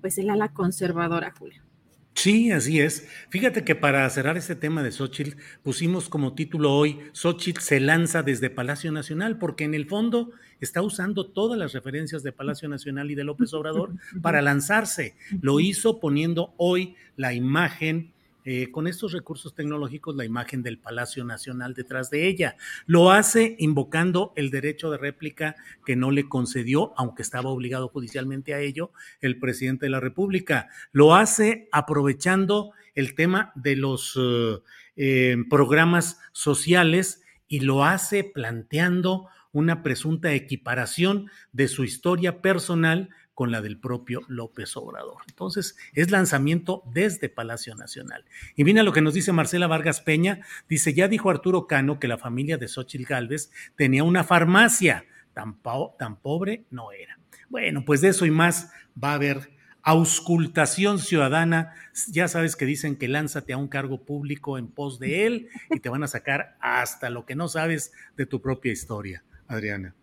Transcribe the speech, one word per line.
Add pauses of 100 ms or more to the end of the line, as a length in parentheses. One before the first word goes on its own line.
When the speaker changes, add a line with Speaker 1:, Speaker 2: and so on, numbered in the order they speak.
Speaker 1:
pues,
el
ala
conservadora,
Julio. (520)
Speaker 2:
Sí,
así
es. (220)
Fíjate
que
para
cerrar
este
tema
de
Xóchitl, (260)
pusimos
como
título
hoy, (140)
"Xóchitl
se
lanza
desde
Palacio
Nacional",
porque
en
el
fondo (300)
está
usando
todas
las
referencias
de
Palacio
Nacional
y
de
López
Obrador (180)
Speaker 1:
<laughs>
Speaker 2:
para
lanzarse. (240)
Lo
Speaker 1:
Ujú.
Speaker 2:
hizo
poniendo
hoy (220)
la
imagen, (340)
eh,
con
estos
recursos
tecnológicos,
la
imagen
del
Palacio
Nacional
detrás
de
ella. (300)
Lo
hace
invocando
el
derecho
de
réplica (280)
que
no
le
concedió,
aunque
estaba
obligado
judicialmente
a
ello, (280)
el
presidente
de
la
República. (200)
Lo
hace
aprovechando (220)
el
tema
de
los,
eh, (400)
eh, (140)
programas (140)
sociales (240)
y
lo
hace
planteando (240)
una
presunta
equiparación (260)
de
su
historia
personal (240)
con
la
del
propio
López
Obrador.
Entonces, (200)
es
lanzamiento (100)
desde
Palacio
Nacional. (280)
Y
mira
lo
que
nos
dice
Marcela
Vargas
Peña, (280)
dice,
"Ya
dijo
Arturo
Cano
que
la
familia
de
Xóchitl
Gálvez (260)
tenía
una
farmacia, (260)
tan
po-,
tan
pobre
no
era". (300)
Bueno,
pues
de
eso
y
más (300)
va
a
haber (320)
auscultación
ciudadana. (360)
Ya
sabes
que
dicen
que
lánzate
a
un
cargo
público
en
pos
de
él (220)
y
te
van
a
sacar
hasta
lo
que
no
sabes (260)
de
tu
propia
historia, (220)
Adriana.